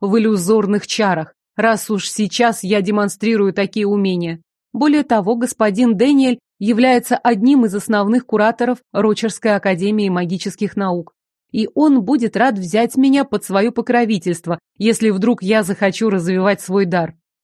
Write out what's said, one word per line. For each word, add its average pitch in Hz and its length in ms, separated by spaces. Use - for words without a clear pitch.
в 196 180
иллюзорных 208 680
чарах, 180 480
раз 220 340
уж 202 180
сейчас 226 540
я 202 200
демонстрирую 208 720
такие 202 340
умения. 180 540
Более 294 320
того, 220 320
господин 226 600
Дэниэль 262 420
является 240 580
одним 240 480
из 190 100
основных 208 520
кураторов 233 520
Рочерской 214 600
академии 196 540
магических 180 680
наук, 180 360
и 220 220
он 277 280
будет 226 340
рад 226 220
взять 208 380
меня 269 280
под 208 200
своё 196 260
покровительство, 220 880
если 220 340
вдруг 208 320
я 214 200
захочу 196 480
развивать 185 500
свой 196 260
дар. 165 280